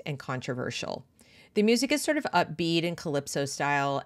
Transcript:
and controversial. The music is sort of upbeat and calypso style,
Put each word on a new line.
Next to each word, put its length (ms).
and 140
controversial. 840
The 100
music 260
is 100
sort 160
of 160
upbeat 540
and 100
calypso 480
style, 600